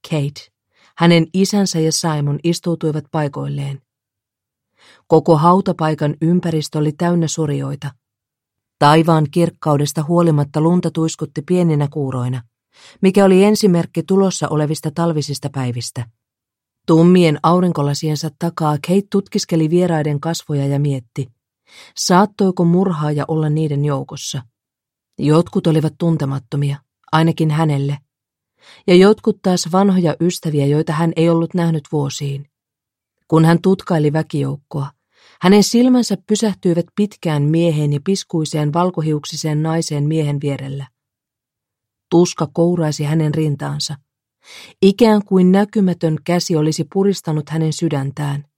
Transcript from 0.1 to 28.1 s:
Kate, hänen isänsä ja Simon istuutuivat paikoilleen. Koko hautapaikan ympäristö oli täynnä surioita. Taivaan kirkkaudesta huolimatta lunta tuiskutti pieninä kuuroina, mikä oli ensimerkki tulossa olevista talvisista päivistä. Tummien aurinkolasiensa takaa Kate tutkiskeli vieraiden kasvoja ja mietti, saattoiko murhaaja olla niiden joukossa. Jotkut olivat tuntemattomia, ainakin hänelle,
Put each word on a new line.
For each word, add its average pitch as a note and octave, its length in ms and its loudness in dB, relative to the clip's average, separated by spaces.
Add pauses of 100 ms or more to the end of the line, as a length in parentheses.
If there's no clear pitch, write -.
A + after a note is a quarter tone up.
Kate, C#3+ 420 -6 (460)
hänen E3+ 360 4
isänsä F#3+ 460 0
ja D#3+ 120 0
Simon D3 520 -4
istuutuivat E3 680 -4
paikoilleen. C#3+ 720 -6 (1200)
Koko D#3+ 300 4
hautapaikan D#3+ 880 2
ympäristö D#3+ 560 -2
oli D3+ 140 0
täynnä E3+ 360 0
surioita. C#3+ 640 -6 (880)
Taivaan D#3 520 4
kirkkaudesta D3+ 760 -2
huolimatta D#3 520 2
lunta F3 300 2
tuiskutti D#3+ 520 -6
pieninä D#3+ 460 0
kuuroina, C3 540 -6 (600)
mikä G3 220 4
oli F#3+ 200 6
ensimerkki F3+ 580 2
tulossa F#3+ 460 0
olevista D3+ 420 -4
talvisista D3+ 600 -4
päivistä. A#2+ 580 -8 (800)
Tummien E3+ 560 4
aurinkolasiensa D#3 960 -2
takaa E3 380 -4 (100)
Kate G3 240 0
tutkiskeli F3+ 600 -2
vieraiden D#3 500 0
kasvoja D3 460 -4
ja C#3 140 -2
mietti, C#3 480 -4 (680)
saattoiko F#3 680 2
murhaaja E3 640 0
olla D#3 200 -2
niiden D3 360 -2
joukossa. C#3 580 -6 (760)
Jotkut E3 480 0
olivat D#3 320 0
tuntemattomia, C#3+ 800 -4 (340)
ainakin D#3+ 380 0
hänelle, C#3+ 480 -2 (880)